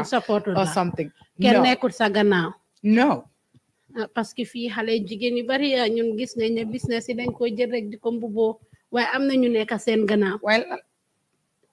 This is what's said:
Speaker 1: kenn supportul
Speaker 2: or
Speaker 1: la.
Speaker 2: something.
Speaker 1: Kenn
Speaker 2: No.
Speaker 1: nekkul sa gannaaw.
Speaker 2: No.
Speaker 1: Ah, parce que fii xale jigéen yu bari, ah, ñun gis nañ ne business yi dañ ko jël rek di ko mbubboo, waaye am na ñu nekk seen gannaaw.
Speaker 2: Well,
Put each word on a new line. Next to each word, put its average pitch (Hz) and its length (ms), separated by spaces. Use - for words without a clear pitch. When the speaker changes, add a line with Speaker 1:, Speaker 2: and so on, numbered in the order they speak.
Speaker 1:
kenn 151 80
supportul 208 480
Speaker 2:
or 190 80
Speaker 1:
la. 160 80
Speaker 2:
something. 175 400
Speaker 1:
Kenn 214 200
Speaker 2:
No. - 20
Speaker 1:
nekkul 254 300
sa 220 160
gannaaw. 190 460
Speaker 2:
No. 214 460
Speaker 1:
Ah, 220 160
parce 214 180
que 240 160
fii 240 240
xale 226 240
jigéen 226 300
yu 240 100
bari, 269 300
ah, 247 100
ñun 226 300
gis 240 200
nañ 226 180
ne 226 100
business 226 440
yi 247 60
dañ 240 220
ko 247 80
jël 233 260
rek 226 200
di 214 80
ko 233 140
mbubboo, 220 460
waaye 240 240
am 277 140
na 269 60
ñu 247 180
nekk 220 280
seen 220 260
gannaaw. 202 360
Speaker 2:
Well, 220 220